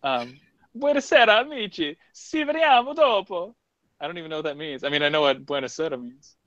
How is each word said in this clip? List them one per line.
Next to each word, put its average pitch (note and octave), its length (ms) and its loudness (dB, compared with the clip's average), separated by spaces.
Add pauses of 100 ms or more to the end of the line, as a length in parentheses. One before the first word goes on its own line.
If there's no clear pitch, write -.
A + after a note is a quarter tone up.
Um, B2+ 360 -4 (340)
Buonasera, C4 640 4
amici. A3 560 -6 (160)
Ci - 320 -6
vediamo C#4+ 500 2
dopo. G#3+ 640 0 (440)
I D3 80 -8
don't F3 100 -8
even E3 120 -12
know D#3 120 -6
what D3+ 40 -6
that C#3+ 120 -4
means. D3 260 -10
I C#3+ 60 -2
mean, D3 140 0
I D3 60 4
know D3+ 120 2
what C#3 220 2
buonasera C#3 540 -4
means. B2 500 -16